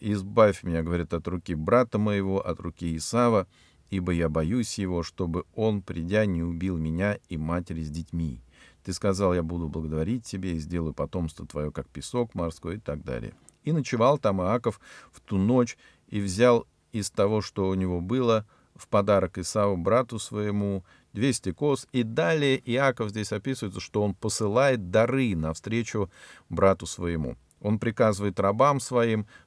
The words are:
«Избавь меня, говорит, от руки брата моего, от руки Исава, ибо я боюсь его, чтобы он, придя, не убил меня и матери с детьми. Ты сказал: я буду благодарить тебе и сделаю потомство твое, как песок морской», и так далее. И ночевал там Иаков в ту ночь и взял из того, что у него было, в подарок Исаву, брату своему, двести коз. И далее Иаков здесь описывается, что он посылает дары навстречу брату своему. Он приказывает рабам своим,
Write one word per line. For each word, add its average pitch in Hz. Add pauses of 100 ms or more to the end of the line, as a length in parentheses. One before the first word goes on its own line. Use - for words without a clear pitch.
«Избавь 104
меня, 82
говорит, 85
от 85
руки 87
брата 107
моего, 98
от 82
руки 85
Исава, 113 (440)
ибо 92
я 85
боюсь 85
его, 90
чтобы 85 (100)
он, 107
придя, 92
не 87
убил 85
меня 85 (100)
и 82
матери 82
с 76
детьми. 80 (440)
Ты 92
сказал: 98
я 87
буду 82
благодарить 80
тебе 92
и 80
сделаю 80
потомство 80
твое, 73
как -
песок 120
морской», 85
и 110
так 76
далее. 58 (300)
И 151
ночевал 135
там 98
Иаков 110 (320)
в -
ту -
ночь 117 (320)
и 107
взял 113 (260)
из 104
того, 107
что 95
у 95
него 92
было, 113 (280)
в -
подарок 101
Исаву, 101
брату 110
своему, 104 (280)
двести 110
коз. 143
И 127
далее 143
Иаков 123
здесь 104
описывается, 101
что -
он 101
посылает 110
дары 117
навстречу 98 (380)
брату 90
своему. 80 (260)
Он 104
приказывает 104
рабам 120
своим, 117 (200)